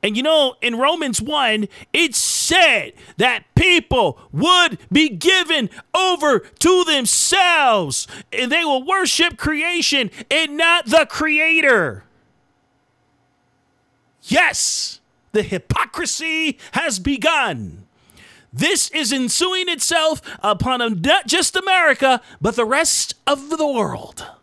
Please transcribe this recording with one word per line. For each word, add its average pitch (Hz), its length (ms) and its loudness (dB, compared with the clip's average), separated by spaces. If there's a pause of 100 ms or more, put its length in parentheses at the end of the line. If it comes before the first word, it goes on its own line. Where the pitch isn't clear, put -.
And 208 140 -2
you 247 40 -4
know, 294 400 0
in 240 160 -4
Romans 285 440 -2
one, 226 480 -2 (240)
it 320 200 0
said 302 800 0 (240)
that 233 300 0 (100)
people 269 640 2 (140)
would 320 460 2 (120)
be 302 160 4
given 311 640 0 (240)
over 330 460 2
to 359 440 2
themselves, 285 1200 2 (280)
and 240 180 -2
they 339 140 0
will 269 180 0
worship 339 540 0
creation 302 760 -2 (180)
and 294 280 -2
not 330 300 2
the 302 220 4
Creator. 302 920 2 (2250)
Yes, - 760 -2 (320)
the 208 120 0
hypocrisy 320 1120 -4 (160)
has 269 260 -2
begun. 196 840 -2 (680)
This 294 380 0
is 285 200 -4
ensuing 359 560 -2
itself 320 540 -2 (200)
upon 214 380 0
a, 233 100 -2
not 233 380 0
just 330 300 0
America, 339 640 2 (180)
but 208 160 -2
the 233 80 0
rest 269 520 -2 (120)
of 277 220 -2
the 311 180 -2
world. - 580 -6 (180)